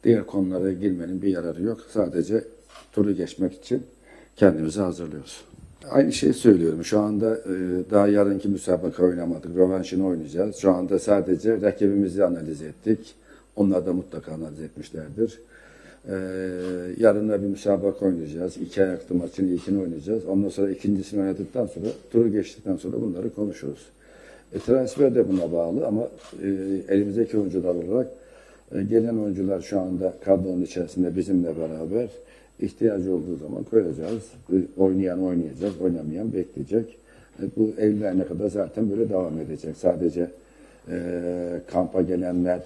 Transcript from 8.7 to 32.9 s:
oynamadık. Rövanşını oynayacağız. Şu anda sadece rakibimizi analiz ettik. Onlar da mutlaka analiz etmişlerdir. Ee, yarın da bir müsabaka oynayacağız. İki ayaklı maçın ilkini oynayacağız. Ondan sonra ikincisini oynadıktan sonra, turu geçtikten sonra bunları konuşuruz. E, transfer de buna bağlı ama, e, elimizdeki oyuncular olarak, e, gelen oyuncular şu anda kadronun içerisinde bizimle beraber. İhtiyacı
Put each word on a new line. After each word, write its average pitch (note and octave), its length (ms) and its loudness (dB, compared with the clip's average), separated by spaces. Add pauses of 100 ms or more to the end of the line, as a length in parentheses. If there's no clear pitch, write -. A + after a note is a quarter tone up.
oynamadık. E2+ 520 0
Rövanşını F#2 520 2
oynayacağız. E2+ 480 -2
Şu F#2+ 160 4
anda F2+ 280 2
sadece G2 600 2
rakibimizi G2+ 600 2
analiz D#2+ 380 -2
ettik. F2+ 540 -4 (400)
Onlar F#2+ 300 2
da F#2 80 0
mutlaka E2 380 -8
analiz D#2+ 300 -10
etmişlerdir. D#2 760 -6 (680)
Ee, G2 40 -4 (840)
yarın G#2+ 320 6
da G2+ 120 2
bir G2+ 60 -2
müsabaka G2 580 0
oynayacağız. E2+ 520 -2
İki E2+ 260 0
ayaklı F2+ 320 -2
maçın F2+ 320 -2
ilkini F#2 340 0
oynayacağız. F2 440 -4
Ondan F#2+ 240 0
sonra G2 220 -2
ikincisini G2 500 -2
oynadıktan F#2+ 440 -2
sonra, F#2+ 220 -8 (240)
turu A#2 200 4
geçtikten G2 440 -4
sonra A#2 260 -6
bunları G2+ 340 -4
konuşuruz. F2 500 -6 (680)
E, G2+ 60 -4
transfer B2+ 560 2
de G2 140 4
buna F2 220 0
bağlı E2+ 360 0
ama, A2 200 -2 (360)
e, G2 40 -4 (420)
elimizdeki G2+ 480 2
oyuncular F2+ 380 0
olarak, F#2 320 -2 (680)
e, G2 80 -2
gelen A2+ 340 2
oyuncular G2 440 -2
şu G2 180 -2
anda F#2 340 -2 (120)
kadronun F#2 360 2
içerisinde F2 540 -2
bizimle F2+ 420 0
beraber. E2 520 -4 (500)
İhtiyacı F#2+ 560 0